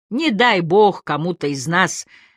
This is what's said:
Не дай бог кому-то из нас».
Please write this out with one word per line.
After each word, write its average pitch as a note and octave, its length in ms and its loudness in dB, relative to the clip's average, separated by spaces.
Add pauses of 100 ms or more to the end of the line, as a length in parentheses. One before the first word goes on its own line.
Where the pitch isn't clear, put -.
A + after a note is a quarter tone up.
Не D4+ 220 -2
дай G#3+ 300 2
бог F#3+ 420 2
кому-то D#3+ 440 -4
из C3+ 200 -6
нас». F3 400 -2 (300)